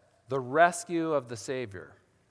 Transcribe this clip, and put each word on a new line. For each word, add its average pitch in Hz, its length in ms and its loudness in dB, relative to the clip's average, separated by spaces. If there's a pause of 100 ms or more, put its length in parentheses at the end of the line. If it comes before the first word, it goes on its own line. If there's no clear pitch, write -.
(280)
the 135 120 -2
rescue 165 720 2
of 131 160 0
the 120 80 -10
Savior. 110 560 -8 (400)